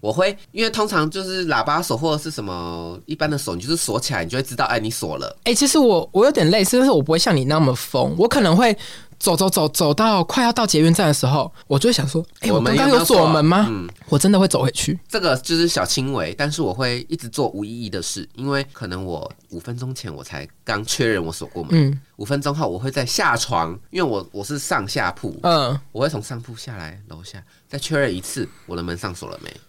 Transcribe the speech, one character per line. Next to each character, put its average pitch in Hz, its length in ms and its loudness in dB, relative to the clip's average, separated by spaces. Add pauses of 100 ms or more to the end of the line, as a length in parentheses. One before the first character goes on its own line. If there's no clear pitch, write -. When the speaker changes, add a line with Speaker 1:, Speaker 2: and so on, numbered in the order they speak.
Speaker 1:
我 107 120 -2
会， 196 240 0 (140)
因 220 140 -2
为 226 60 0
通 220 180 -2
常 160 200 0
就 185 140 -6
是 185 240 -4
喇 143 160 0
叭 151 180 0
锁 - 160 -2
或 160 140 -2
者 151 100 0
是 160 80 -10
什 147 140 -10
么 85 640 -8
一 151 80 -8
般 151 160 -2
的 147 80 -2
锁， 95 160 -6
你 87 80 -8
就 117 60 -10
是 165 80 -2
锁 117 240 -2
起 - 120 -6
来， 90 120 -2
你 82 60 -8
就 123 60 -4
会 135 60 -2
知 123 140 -8
道， 139 80 0
哎， 113 160 0
你 107 100 -4
锁 78 260 -6
了。 67 280 -10
Speaker 2:
哎， 240 100 2
其 277 100 2
实 285 140 4
我， 214 340 4
我 196 120 6
有 294 80 6
点 180 180 4
类 202 140 4
似， 240 120 2
但 254 80 6
是 269 60 6
我 170 100 4
不 139 120 0
会 160 60 4
像 175 180 2
你 131 80 0
那 151 160 2
么 135 120 4
疯， 131 460 -2
我 202 80 6
可 285 140 2
能 175 160 4
会 226 200 4 (440)
走 175 160 2
走 190 120 2
走， 160 200 2
走 147 260 2
到 214 300 4
快 - 180 0
要 233 100 4
到 233 140 0
捷 156 140 4
运 165 120 6
站 175 140 4
的 147 80 4
时 - 100 -2
候， 135 300 0 (140)
我 143 100 2
就 220 100 4
会 247 40 6
想 170 160 0
说， 160 120 -2 (200)
哎， 226 100 0
Speaker 1:
我 202 80 4
们 - 180 2
有 269 80 4
没 285 60 6
有 254 140 6
锁？ 247 140 6
Speaker 2:
我 170 80 6
刚 160 60 4
刚 - 0 -
有 - 0 -
锁 - 0 -
门 151 120 4
吗？ 185 260 6
Speaker 1:
嗯。 92 180 -6 (200)
Speaker 2:
我 147 100 4
真 190 140 4
的 190 80 6
会 190 80 6
走 135 160 2
回 135 80 2
去。 165 260 -2 (100)
Speaker 1:
这 220 120 -4
个 165 160 2
就 - 200 -2
是 170 120 4
小 - 180 0
轻 135 260 -2
微， 90 220 -4
但 147 160 -2
是 156 100 -6
我 160 140 0
会 123 340 -4
一 156 60 -4
直 131 140 -10
做 127 220 -2
无 104 140 -8
意 117 200 -10
义 107 40 -8
的 92 140 -6
事， - 320 -8
因 135 140 -8
为 139 240 -2
可 - 160 -12
能 92 160 -8
我 85 260 -8 (200)
五 85 100 -12
分 120 180 -10
钟 131 160 -8
前 92 180 -12
我 71 120 -14
才 71 200 -12 (200)
刚 107 200 -4
确 123 220 -2
认 98 180 0
我 80 80 -6
锁 80 140 -10
过 85 160 -10
门， 76 120 -6
Speaker 2:
嗯。 139 260 4 (160)
Speaker 1:
五 104 80 -8
分 139 180 -2
钟 143 100 -2
后 147 160 -2
我 87 80 -4
会 127 140 -4
再 135 160 -4
下 143 300 0
床， 85 420 -2 (120)
因 180 140 -2
为 139 60 0
我， 98 220 -2
我 101 100 -8
是 143 160 -6
上 135 300 -2
下 95 240 -2
铺， - 320 -10
Speaker 2:
嗯。 147 340 2 (140)
Speaker 1:
我 120 80 -6
会 143 80 2
从 139 120 -4
上 117 200 -10
铺 117 160 -16
下 117 200 -14
来 87 300 -14
楼 80 160 -18
下， 98 180 -18 (280)
再 143 100 -10
确 160 180 -4
认 135 160 2
一 92 80 -6
次 - 280 -8 (180)
我 90 80 -10
的 87 80 -6
门 87 160 -6
上 92 160 -8
锁 - 160 -14
了 50 100 -14
没。 50 80 -14 (200)